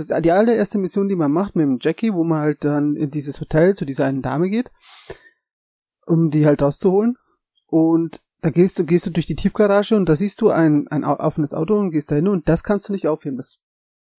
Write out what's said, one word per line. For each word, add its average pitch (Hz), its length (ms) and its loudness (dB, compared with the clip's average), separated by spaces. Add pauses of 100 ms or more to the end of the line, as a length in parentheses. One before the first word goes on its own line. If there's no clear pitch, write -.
(120)
das, 135 100 -2
die 165 100 4
allererste 214 460 2
Mission, 196 320 -2
die 196 80 -2
man 147 160 2
macht 190 240 -2
mit 165 80 2
dem 135 160 0
Jackie, 202 320 -2
wo 170 100 0
man 165 160 0
halt 151 240 -2
dann 147 320 0
in 151 160 -4
dieses 143 300 -8
Hotel 165 340 2
zu - 80 -8
dieser 139 220 -4
einen 135 160 -2
Dame 139 280 -2
geht, 226 220 -4 (1300)
um 165 240 2
die 151 160 2
halt 147 160 2
rauszuholen. 196 560 0 (480)
Und 165 560 0 (200)
da 160 100 -2
gehst 180 280 2
du, 180 60 0
gehst 165 200 0
du - 40 -6
durch 165 160 -2
die 151 100 -6
Tiefgarage 208 640 2
und 185 100 2
da 156 80 4
siehst 196 240 -2
du 214 100 4
ein, 151 380 2
ein 151 160 -4
au-, 143 160 -2
offenes 156 340 -4
Auto 165 240 -2
und 202 140 -2
gehst 156 180 -4
da 151 60 0
hin 160 140 2
und 196 180 -2
das 165 160 2
kannst 202 240 -2
du 208 60 -6
nicht 190 140 -4
aufheben. 151 280 -4
Das, - 220 -14 (600)